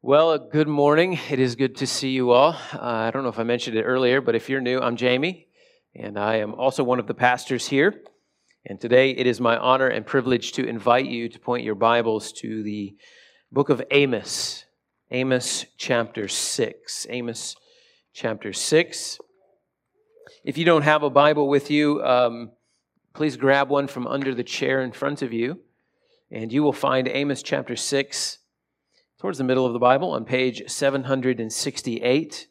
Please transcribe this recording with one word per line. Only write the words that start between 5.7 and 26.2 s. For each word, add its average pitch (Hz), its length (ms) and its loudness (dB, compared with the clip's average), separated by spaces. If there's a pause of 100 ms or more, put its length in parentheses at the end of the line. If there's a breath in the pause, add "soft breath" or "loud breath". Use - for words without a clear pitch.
and 104 200 -12
I 107 200 0
am 107 180 -4
also 127 300 -2
one 123 160 0
of 107 80 -8
the 120 40 -4
pastors 123 540 0
here. 160 380 0 (600)
And 98 160 -12
today 127 300 4
it 123 160 -2
is 120 140 0
my 117 180 2
honor 131 300 2
and 110 180 -2
privilege 123 460 0
to 131 120 -4
invite 117 420 0
you 117 220 -6
to - 120 -14
point 123 240 -4
your 107 100 -4
Bibles 113 600 0
to 110 280 -10
the 104 340 -8 (540 soft breath)
book 139 180 0
of 127 220 0
Amos, 135 760 0 (460)
Amos 127 560 -2 (100)
chapter 113 520 -4
six. - 840 -6
Amos 120 460 -8 (560 soft breath)
chapter 107 400 -6
six. - 680 -2 (1300 loud breath)
If 135 120 -6
you 165 80 2
don't 165 180 8
have 151 200 6
a 143 80 2
Bible 147 380 6
with 139 200 2
you, 147 360 2
um, 120 480 0 (600)
please 151 240 -2
grab 135 340 4
one 139 180 0
from 123 180 -8
under 135 300 -4
the 120 80 -6
chair 135 380 -2
in 123 100 -6
front 143 300 -4
of 117 100 -6
you, 120 260 -4 (720)